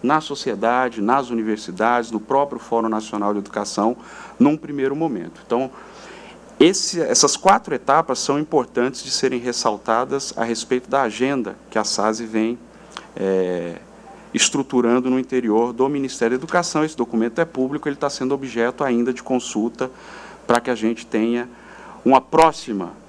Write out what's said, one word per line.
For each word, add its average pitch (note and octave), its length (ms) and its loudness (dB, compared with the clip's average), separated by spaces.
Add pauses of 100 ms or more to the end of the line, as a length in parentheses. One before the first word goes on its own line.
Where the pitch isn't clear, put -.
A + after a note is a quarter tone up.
na D3 180 4
sociedade, A#2+ 800 0
nas B2 300 2
universidades, A2 800 0
no A2 100 -4
próprio C#3 400 0
Fórum A2+ 300 -2
Nacional G#2 420 -2
de G#2 60 0
Educação, G#2 580 -2 (420)
num D3 160 6
primeiro C#3 400 -2
momento. A#2 520 -4
Então, C3 240 -2 (920)
esse, F3 400 4
essas C#3 380 2
quatro G3 360 4
etapas C#3 440 2
são C#3+ 200 0
importantes C3 640 0
de - 80 -10
serem B2+ 300 0
ressaltadas A#2+ 960 -2
a A#2 80 -2
respeito A#2 460 -4
da C3+ 100 2
agenda A#2+ 560 -2 (140)
que - 80 -2
a G#2+ 60 0
sase G#2+ 420 -2
vem, A2+ 320 0 (580)
eh, F2+ 600 -2 (560)
estruturando B2+ 760 2
no B2+ 100 2
interior A#2+ 540 0
do B2+ 160 2
Ministério C3 480 0
da C3 60 -4
Educação. E3+ 420 0
Esse D#3 120 -6
documento A#2 440 -2
é E3 40 4
público, C#3+ 440 -4
ele C#3+ 80 -4
tá C#3+ 140 -2
sendo C3+ 240 -2
objeto B2 500 -2
ainda A#2+ 280 2
de B2+ 100 -8
consulta A#2+ 680 -2 (560)
pra - 140 4
que C3 100 -4
a A#2+ 40 2
gente A2 320 -2
tenha A#2+ 420 0 (560)
uma C3 160 8
próxima A#2+ 720 2 (160)